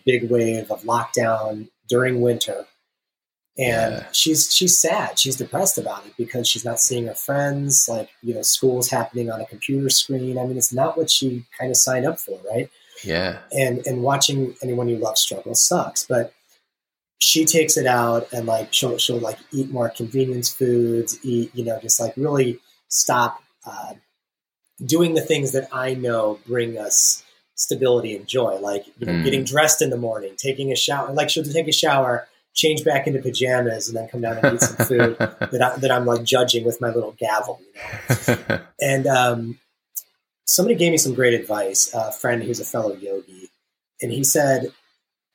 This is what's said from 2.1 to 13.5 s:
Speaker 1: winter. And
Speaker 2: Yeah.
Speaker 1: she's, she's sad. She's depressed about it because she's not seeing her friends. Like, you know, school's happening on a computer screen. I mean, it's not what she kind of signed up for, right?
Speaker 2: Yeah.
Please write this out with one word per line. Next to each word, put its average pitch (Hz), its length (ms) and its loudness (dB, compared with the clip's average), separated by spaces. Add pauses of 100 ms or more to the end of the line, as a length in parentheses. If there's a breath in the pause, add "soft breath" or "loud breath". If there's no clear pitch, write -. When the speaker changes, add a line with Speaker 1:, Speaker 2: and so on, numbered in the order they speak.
Speaker 1:
winter. 117 440 0 (960)
And 113 360 2
Speaker 2:
Yeah. - 160 -8
Speaker 1:
she's, - 420 2
she's 180 260 4
sad. - 400 0
She's 135 160 0
depressed 151 420 -2
about - 280 -6
it - 120 -20
because 120 300 -4
she's 117 180 -2
not 117 140 -4
seeing 120 280 0
her 110 80 -10
friends. 143 760 0
Like, 113 200 -6 (120)
you 117 120 -4
know, 107 80 -6
school's 123 480 2
happening 120 420 -2
on 110 100 -6
a 110 40 -8
computer 135 440 -2
screen. 127 480 0
I 127 80 -2
mean, 131 120 -4
it's 120 160 0
not 131 240 0
what 160 120 2
she 123 360 2 (120)
kind 127 140 -4
of 120 60 2
signed 127 280 2
up - 140 -2
for, - 200 -8 (120)
right? 135 180 -4 (340 loud breath)
Speaker 2:
Yeah. 87 360 -2 (120)